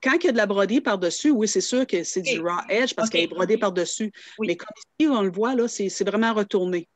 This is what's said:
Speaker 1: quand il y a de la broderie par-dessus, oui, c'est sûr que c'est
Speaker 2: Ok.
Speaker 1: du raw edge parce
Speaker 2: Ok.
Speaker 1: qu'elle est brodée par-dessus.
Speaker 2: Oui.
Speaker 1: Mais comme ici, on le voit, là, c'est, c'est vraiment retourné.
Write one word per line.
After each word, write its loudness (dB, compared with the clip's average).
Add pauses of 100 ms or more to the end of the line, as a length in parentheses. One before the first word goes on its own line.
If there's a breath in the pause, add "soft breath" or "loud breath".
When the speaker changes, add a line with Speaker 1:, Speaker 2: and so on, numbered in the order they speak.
Speaker 1:
quand 2
il 0
y 4
a 4
de 0
la 4
broderie 2
par-dessus, 0
oui, 2
c'est 0
sûr 0
que -2
c'est -4
Speaker 2:
Ok. -6
Speaker 1:
du -2
raw -2
edge 0
parce 0
Speaker 2:
Ok. -4
Speaker 1:
qu'elle 0
est 0
brodée 0
par-dessus. -2 (260 loud breath)
Speaker 2:
Oui. -2
Speaker 1:
Mais -2
comme -18 (320)
ici, 4
on 2
le 2
voit, 0
là, 2
c'est, -4
c'est -4
vraiment 2
retourné. 0